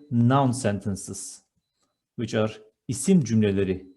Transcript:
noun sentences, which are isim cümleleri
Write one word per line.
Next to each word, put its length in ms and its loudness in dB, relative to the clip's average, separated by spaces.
noun 400 4
sentences, 880 -6
which 160 -6
are 180 0
isim 360 2
cümleleri 720 0